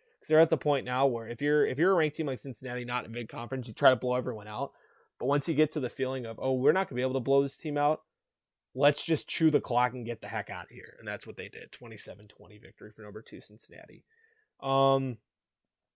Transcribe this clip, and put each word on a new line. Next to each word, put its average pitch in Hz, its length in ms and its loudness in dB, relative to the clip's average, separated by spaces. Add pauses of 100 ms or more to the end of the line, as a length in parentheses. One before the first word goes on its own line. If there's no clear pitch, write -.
(200)
'cause - 100 -18
they're 156 100 8
at 160 100 6
the 151 80 4
point 143 260 0
now 127 220 2
where 117 220 0
if 117 160 -6
you're, 147 240 4
if 123 100 -2
you're 175 140 4
a 190 40 4
ranked 156 200 2
team 156 100 -2
like 135 140 -4
Cincinnati, 123 460 -6
not 123 200 -4
in 113 60 -12
a - 20 -10
big 120 160 -8
conference, 123 380 -8
you - 80 -12
try 139 160 8
to 127 40 6
blow 123 200 -2
everyone 117 320 -4
out. 113 260 -6 (460)
But 123 80 -2
once 143 200 2
you 165 60 0
get 147 180 4
to 156 80 -4
the 123 100 -2
feeling 131 360 -4
of, 113 140 -10
"Oh, 131 140 0
we're 131 180 4
not 185 180 0
gonna 127 60 -10
be 123 80 -2
able 131 100 0
to 131 60 0
blow 135 240 4
this 139 120 -4
team 147 220 -6
out, 147 260 0 (680)
let's 139 320 2
just - 240 -2
chew 160 220 4
the 139 100 4
clock 123 320 0
and 123 100 -10
get 113 180 -8
the 107 80 -12
heck 113 200 -6
out 90 160 -10
of - 60 -20
here." - 260 -20
And 110 100 -14
that's 104 200 -8
what 104 100 -14
they 98 120 -12
did. - 220 -18
Twenty-seven 104 580 -12
twenty 101 280 -20
victory 107 320 -18
for 110 140 -18
number 104 180 -12
two - 200 -16
Cincinnati. - 640 -18 (540)
Um, 135 600 2 (760)